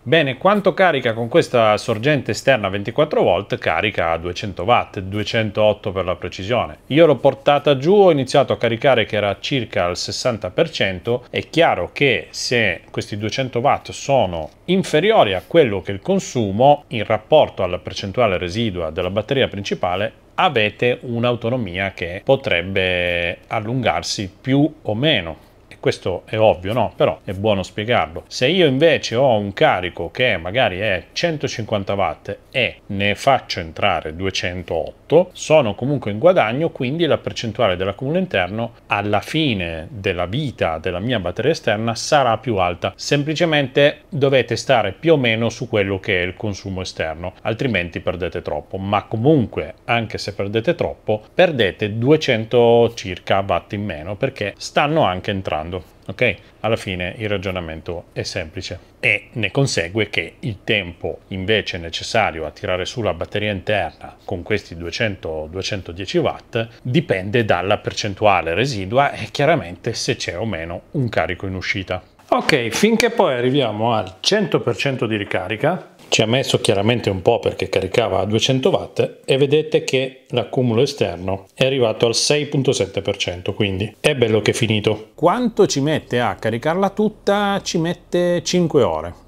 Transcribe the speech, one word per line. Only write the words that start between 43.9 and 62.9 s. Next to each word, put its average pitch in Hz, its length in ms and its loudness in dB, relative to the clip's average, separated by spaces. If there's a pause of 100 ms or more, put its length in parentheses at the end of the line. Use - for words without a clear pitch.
dovete 135 480 2
stare 107 360 2
più 160 200 2
o 156 40 6
meno 117 340 2
su 120 180 -8
quello 98 320 0
che 92 220 0
è - 20 0
il 90 100 -6
consumo 98 460 -6
esterno, 87 640 -8
altrimenti 107 580 -2
perdete 87 400 -4
troppo. 78 380 -8
Ma 98 260 0
comunque, 113 720 0 (100)
anche 113 320 -2
se - 160 -6
perdete 110 420 -2
troppo, 107 480 -4 (120)
perdete 110 640 2
duecento 117 960 4
circa 98 520 -2
watt 90 280 -2
in 101 100 -4
meno, 87 320 -8
perché 104 400 -4
stanno 156 460 0
anche 92 280 0
entrando. 92 260 -4 (500)
Ok? 110 300 -2 (240)
Alla 113 160 0
fine 90 420 -6
il 110 100 -6
ragionamento 90 840 -6
è 117 100 -8
semplice 90 560 -10 (220)
e 107 320 0
ne 104 180 -4
consegue 104 580 0
che - 320 -6
il 107 240 -6
tempo 87 540 -4 (100)
invece 95 480 -2
necessario 82 720 -4
a 76 40 -8
tirare 92 360 -4
su - 160 -8